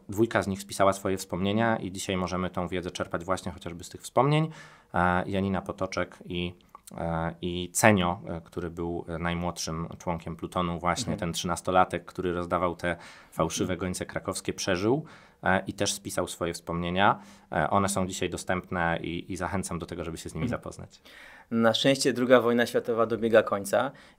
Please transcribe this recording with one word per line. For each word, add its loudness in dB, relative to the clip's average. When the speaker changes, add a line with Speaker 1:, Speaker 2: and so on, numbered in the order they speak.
Speaker 1:
dwójka 2
z -2
nich -2
spisała 4
swoje -2
wspomnienia 0
i -6
dzisiaj -2
możemy -2
tą -4
wiedzę -4
czerpać -6
właśnie -2
chociażby -12
z -16
tych -16
wspomnień. 2
E, 2
Janina 0
Potoczek -4
i, -4
e, -2
i -4
Cenio, 6
e, -8
który -8
był, -6
e, -6
najmłodszym -4
członkiem -6
Plutonu, -2
właśnie -2
Speaker 2:
Mhm. -4
Speaker 1:
ten -2
trzynastolatek, 2
który -4
rozdawał 0
te -2
fałszywe 0
Speaker 2:
Mhm. -4
Speaker 1:
gońce -4
krakowskie, -6
przeżył, 0
e, 4
i -4
też -2
spisał -4
swoje -4
wspomnienia. 2
E, 2
one 2
są 0
dzisiaj -4
dostępne -2
i, -6
i -6
zachęcam -4
do -8
tego, -8
żeby -8
się -10
z -16
nimi -4
Speaker 2:
Mhm. -2
Speaker 1:
zapoznać. -14
Speaker 2:
Na 4
szczęście 4
druga 6
wojna 4
światowa 0
dobiega 4
końca. 0